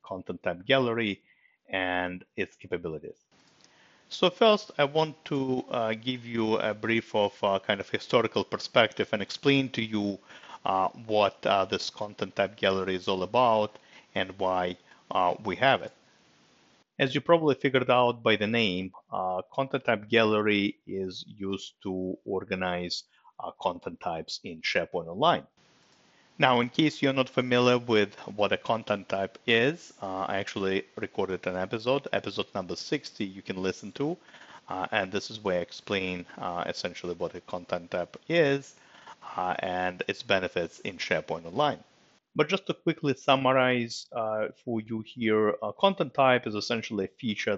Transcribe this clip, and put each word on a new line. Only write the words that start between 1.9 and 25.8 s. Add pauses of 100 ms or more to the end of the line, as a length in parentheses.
its
capabilities. (920)
So
first,
I
want
to,
uh,
give
you
a
brief
of, (100)
uh,
kind
of
historical
perspective
and
explain
to
you, (480)
uh, (180)
what,
uh,
this
content
type
gallery
is
all
about (380)
and
why, (340)
uh,
we
have
it. (1080)
As
you
probably
figured
out
by
the
name, (180)
uh, (120)
content
type
gallery (100)
is
used (100)
to
organize, (380)
uh, (100)
content
types
in
SharePoint
Online. (920)